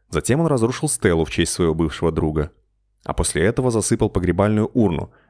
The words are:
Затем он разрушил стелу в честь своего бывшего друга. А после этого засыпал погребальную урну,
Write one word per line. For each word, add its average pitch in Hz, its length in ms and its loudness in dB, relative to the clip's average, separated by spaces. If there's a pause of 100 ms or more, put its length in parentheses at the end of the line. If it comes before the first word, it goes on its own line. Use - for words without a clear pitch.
(100)
Затем 131 300 0
он 165 60 2
разрушил 127 420 0
стелу 85 360 2
в 78 60 -10
честь 85 220 -2
своего 82 220 0
бывшего 82 360 -2
друга. 78 420 -2 (520)
А - 100 -8
после - 300 0
этого 123 260 2
засыпал 110 400 0
погребальную 98 640 0
урну, 98 380 0 (180)